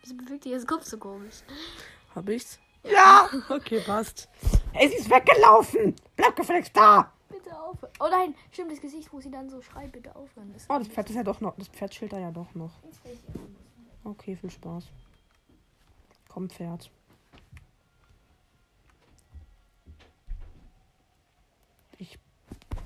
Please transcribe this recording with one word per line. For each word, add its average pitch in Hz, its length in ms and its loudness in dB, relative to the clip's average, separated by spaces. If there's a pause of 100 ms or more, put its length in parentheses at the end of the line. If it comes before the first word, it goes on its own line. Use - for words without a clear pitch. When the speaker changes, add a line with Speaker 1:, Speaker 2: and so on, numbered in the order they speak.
Speaker 1:
Wieso 254 140 -20
bewegt 262 300 -16
die 262 60 -10
ihren 254 160 -8
Kopf 320 180 -6
so 220 120 -16
komisch? 202 460 -18 (680)
Speaker 2:
Hab 185 160 -12
ich's? 233 300 -8 (240)
Speaker 1:
Ja. 392 480 8
Speaker 2:
Ja! 269 240 -6
Okay, 226 240 -4
passt. 208 480 -6 (460)
Ey, - 160 4
sie 370 60 -4
ist 214 140 -6
weggelaufen! 440 840 6 (220)
Bleib 440 180 2
gefälligst 349 400 -4
da! - 380 6 (160)
Speaker 1:
Bitte 359 280 -20
aufhören. 320 440 -16
Oh 302 80 0
nein, 359 260 0 (160)
stimmt, 339 220 -12
das 294 80 -16
Gesicht, 294 320 -18
wo 277 80 -18
sie 269 100 -18
dann 269 180 -16
so 262 120 -20
schreit, 277 320 -20
„Bitte 233 200 -20
aufhören.“ 220 380 -20
Das - 160 -20
Speaker 2:
Oh, 285 100 -2
das 220 120 -6
Pferd 208 200 -8
ist 220 60 -10
ja 240 80 -6
doch 190 160 -6
noch, - 160 -8
das 196 140 -18
Pferd - 220 -14
chillt - 200 -14
da 196 80 -12
ja 175 120 -10
doch 170 240 -16
noch. 165 160 -14 (120)
Speaker 1:
Jetzt - 220 -20
will 247 80 -20
ich - 220 -20
ihren - 200 -18 (480)
Speaker 2:
Okay, 208 320 -14
viel 180 160 -16
Spaß. 170 320 -16 (1400)
Komm, 185 220 -14
Pferd. 170 420 -16 (4000)
Ich, - 220 -20 (680)